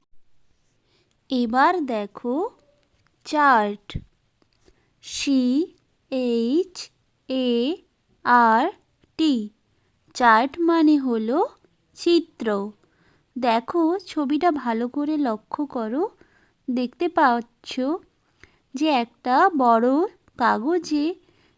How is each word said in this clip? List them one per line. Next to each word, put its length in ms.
এবার 420
দেখো 480
চার্ট, 600
সি 360
এইচ 640
এ 220
আর 200
টি। 160
চার্ট 460
মানে 380
হলো 400
চিত্র। 480
দেখো 460
ছবিটা 480
ভালো 340
করে 300
লক্ষ্য 480
করো, 360
দেখতে 400
পাচ্ছ 640
যে 200
একটা 420
বড় 300
কাগজে 680